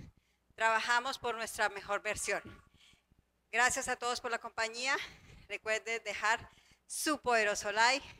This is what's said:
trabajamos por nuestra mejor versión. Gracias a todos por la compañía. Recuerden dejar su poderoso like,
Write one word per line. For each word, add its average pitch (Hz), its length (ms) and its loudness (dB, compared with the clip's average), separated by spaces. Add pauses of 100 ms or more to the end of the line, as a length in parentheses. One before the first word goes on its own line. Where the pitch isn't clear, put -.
(560)
trabajamos 233 640 2
por 240 160 -2
nuestra 220 340 -2
mejor 202 320 -2
versión. 202 400 -2 (1120)
Gracias 247 380 2
a 254 80 0
todos 240 240 -4
por 240 100 -6
la 226 80 -2
compañía. 233 580 -2 (520)
Recuerden 220 560 -4
dejar 214 440 0 (380)
su - 340 -2
poderoso 214 520 2
like, 240 340 4 (140)